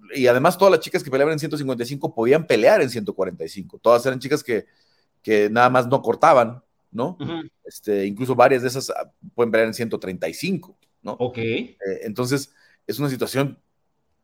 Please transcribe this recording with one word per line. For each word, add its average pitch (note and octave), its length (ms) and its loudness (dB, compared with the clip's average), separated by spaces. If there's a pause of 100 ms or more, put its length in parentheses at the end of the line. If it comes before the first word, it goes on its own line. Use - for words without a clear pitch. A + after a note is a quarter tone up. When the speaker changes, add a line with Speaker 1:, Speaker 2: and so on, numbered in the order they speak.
(140)
Speaker 1:
Y C3 140 2
además C3+ 300 4
todas G3 140 6
las E3+ 100 4
chicas - 220 -6
que C#3 60 -16
peleaban C#3 240 0
en D3+ 60 -4
ciento D3+ 180 -8
cincuenta C3 260 -4
y A#2 40 -12
cinco C3+ 260 -8
podían C#3 320 2
pelear D3 360 4
en C3 80 0
ciento G#2 260 -8
cuarenta F2 300 -6
y - 40 -10
cinco. - 300 -16
Todas A#2+ 260 4
eran C3 140 -2
chicas C#3 240 -4
que, A2 220 -6 (560)
que G#2 280 2
nada A#2+ 200 4
más B2+ 180 2
no B2+ 140 0
cortaban, B2 640 2 (280)
¿no? C#3+ 280 -8
Speaker 2:
Ujú. D3+ 240 -8 (200)
Speaker 1:
Este, G2+ 440 -4
incluso B2 280 -4
varias B2 280 6
de B2+ 60 0
esas, B2+ 200 -8
ah, - 220 -8 (240)
pueden A#2 160 0
pelear A2+ 160 2
en A2 60 -4
ciento A2 260 -6
treinta F2+ 280 -8
y E2 60 -8
cinco, F3 420 -6 (260)
¿no? A2 120 -10
Speaker 2:
Ok. A#2+ 240 -6
Speaker 1:
Eh, A#2 400 -6 (240)
entonces, B2 520 -4 (340)
es - 120 -6
una C#3+ 100 -2
situación C3 500 -4 (640)